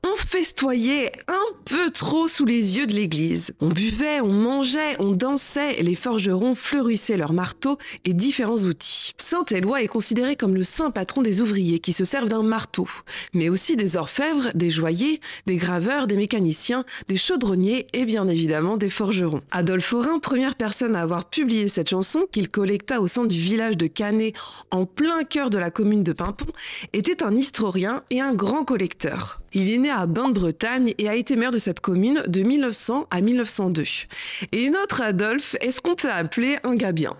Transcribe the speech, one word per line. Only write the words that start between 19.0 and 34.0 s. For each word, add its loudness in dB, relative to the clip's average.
Adolphe 0
Horin, 2
première 0
personne 0
à 0
avoir -2
publié 0
cette 0
chanson 0
qu'il -2
collecta 0
au 2
sein 0
du 2
village 0
de 2
Canet, 0
en 2
plein 0
cœur -2
de 2
la 0
commune 2
de 0
Pimpon, -6
était 0
un 2
historien 0
et 0
un 0
grand 0
collecteur. -4
Il 2
est 2
né 2
à 0
Bain 2
de 2
Bretagne 0
et -2
a 0
été 0
maire 2
de 0
cette -2
commune 2
de 2
mille 4
neuf 0
cents -2
à 0
mille 4
neuf 0
cent 0
deux. 0